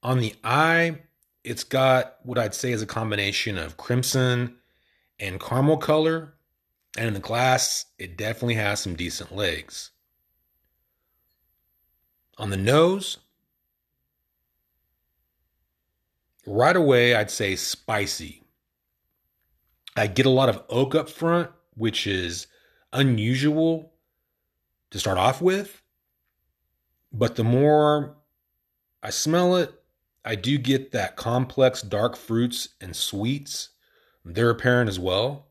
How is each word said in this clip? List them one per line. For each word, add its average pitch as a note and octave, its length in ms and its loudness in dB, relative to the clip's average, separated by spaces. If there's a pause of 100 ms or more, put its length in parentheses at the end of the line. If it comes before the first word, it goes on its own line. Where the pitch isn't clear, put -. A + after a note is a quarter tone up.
On B2+ 160 0
the A2+ 240 -2
eye, D#3+ 560 2 (460)
it's A#2 180 -8
got C3 600 2
what B2 160 -4
I'd G#2+ 160 -2
say B2 180 -4
is A2 80 -2
a A2 60 -6
combination G2+ 720 -2
of D#2+ 180 -8
crimson B2 800 0 (640)
and F#2+ 200 -8
caramel C3+ 380 2
color, D#3 560 0 (640)
and A2+ 100 -4
in A2 60 -2
the G2 80 -6
glass, B2 640 0 (140)
it F2 180 -14
definitely A2+ 380 -4
has G#2 260 -2
some F#2 140 -6
decent E2+ 360 -8
legs. F2+ 600 -6 (2500)
On G#2+ 100 -6
the G2 80 -2
nose, D#3+ 640 2 (3250)
right B2 300 2
away, B2 380 6
I'd G#2+ 160 0
say G2 240 -2
spicy. - 880 -6 (1500)
I G#2+ 120 0
get G#2 180 2
a C3+ 60 6
lot C3 180 4
of G#2 220 -2
oak C3 240 0
up D#3 160 0
front, E3+ 400 0 (240)
which A2 320 -2
is F2+ 400 -4 (440)
unusual C#3 1000 0 (1000)
to G#2 60 -8
start F#2+ 200 0
off B2 240 2
with, F#3+ 400 -2 (1300)
but A2+ 240 -2
the A#2 80 0
more D3 720 4 (840)
I G#2+ 80 -10
smell F3+ 460 2
it, E3+ 180 0 (480)
I A2+ 120 -4
do A#2+ 240 -2
get C3 340 0
that G#2+ 240 -4
complex B2+ 640 0
dark G#2+ 340 -2
fruits A#2+ 540 -2 (100)
and F2+ 160 -14
sweets. B2+ 760 -6 (520)
They're G#2+ 280 0
apparent B2 400 2
as F#2 80 -4
well. G2+ 520 -2